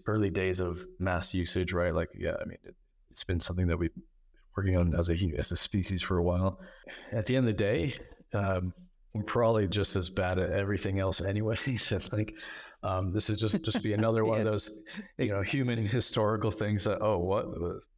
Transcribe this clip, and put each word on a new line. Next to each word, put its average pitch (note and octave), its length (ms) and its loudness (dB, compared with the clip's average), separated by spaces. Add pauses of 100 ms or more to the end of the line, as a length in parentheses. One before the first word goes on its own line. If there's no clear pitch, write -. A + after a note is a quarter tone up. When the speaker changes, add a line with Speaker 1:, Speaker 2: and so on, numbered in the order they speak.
Speaker 1:
early G#2+ 240 2
days F#2 300 0
of F2 260 -4 (140)
mass F2+ 340 -2
usage, F2+ 380 0
right? F2 200 2
Like, E2 220 0
yeah, F2 260 -4
I - 40 -4
mean, - 180 -10
it, - 140 -20 (340)
it's - 140 -8
been F2 160 -2
something F2+ 260 0
that E2+ 100 2
we've E2+ 140 2 (680)
working F#2+ 200 4
on F2 180 4
as E2+ 140 2
a E2+ 60 4
hu-, E2+ 220 0
as - 160 -2
a F2 40 -2
species F#2 460 0
for F#2 160 0
a F2 40 4
while. F2+ 380 2 (520)
At A2 140 -2
the B2+ 100 2
end B2+ 120 4
of G2+ 80 2
the G#2 80 2
day, C3 300 0 (400)
um, F#2+ 380 0 (420)
we're G#2+ 80 -2
probably A2+ 460 4
just F#2+ 280 0
as F2+ 140 -2
bad F#2 280 0
at F#2 120 0
everything G2 480 0
else F#2+ 220 0
anyway. G#2 360 0
<laughs> B2 220 -2
So - 180 -2
it's - 160 -6
like, G#2+ 240 -2 (460)
um, F#2 300 0
this G#2 180 0
is G#2 80 0
just, A2 240 0
just A2+ 200 -2
be G#2+ 100 0
another A2 320 2
one A2 140 2
Speaker 2:
<laughs> - 20 2
Yeah. G#2+ 40 2
Speaker 1:
of A2 80 2
those, - 300 -4 (360)
you B2+ 100 0
know, G2+ 100 0
Speaker 2:
Exactly. G2+ 200 -2
Speaker 1:
human A#2+ 280 0
historical A2 640 2
things G#2 340 0
that, G2+ 160 2
oh, G#2+ 180 2
what, F#2 280 0
uh, F2 320 -6 (200)